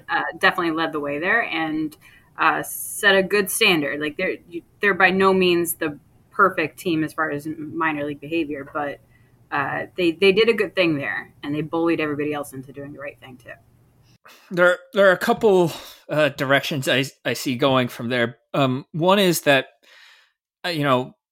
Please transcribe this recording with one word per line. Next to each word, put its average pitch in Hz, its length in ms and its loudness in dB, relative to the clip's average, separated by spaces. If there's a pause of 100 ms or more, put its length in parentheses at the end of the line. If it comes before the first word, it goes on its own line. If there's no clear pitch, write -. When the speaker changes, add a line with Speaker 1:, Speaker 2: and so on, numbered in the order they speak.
Speaker 1:
uh, 160 140 -2 (160)
definitely 175 360 0
led 160 180 -4
the 156 80 -6
way 143 180 -6
there 202 240 0
and, 156 560 -4 (400)
uh, 151 240 2
set - 540 0
a 196 80 6
good 196 260 0
standard. 147 500 0
Like, 147 180 -6
they're, 180 200 -4 (100)
you, 170 140 -14 (200)
they're 202 120 2
by 185 160 4
no 190 240 4
means 175 420 2
the 147 220 -6 (320)
perfect 180 480 0
team 160 260 -2
as 151 80 -6
far 156 200 -4
as 147 160 -6
minor 156 580 -6
league 147 160 -8
behavior, 147 500 -6
but, 147 280 -6 (500)
uh, 143 460 -4
they, 175 160 2
they 190 200 4
did 220 160 4
a 233 60 6
good 208 220 -4
thing 170 200 2
there, 117 460 -6
and 147 140 -6
they 151 60 -2
bullied 165 380 0
everybody 151 340 -4
else 143 200 -8
into 135 180 -16
doing 139 220 -16
the 147 60 -18
right 143 200 -16
thing 127 180 -20
too. 120 120 -20 (1040)
Speaker 2:
There, 180 280 4 (140)
there 196 160 4
are 185 40 4
a 180 40 0
couple, 196 540 4 (380)
uh, 151 200 2
directions 135 580 0
I, 135 180 2 (200)
I 135 80 -2
see 127 220 -4
going 131 320 2
from 120 220 -10
there. 131 280 -2 (160)
Um, 135 380 0
one 185 280 2
is 180 220 2
that, 135 260 2 (1000)
uh, 180 40 -4
you 156 140 -2
know, 135 320 0 (160)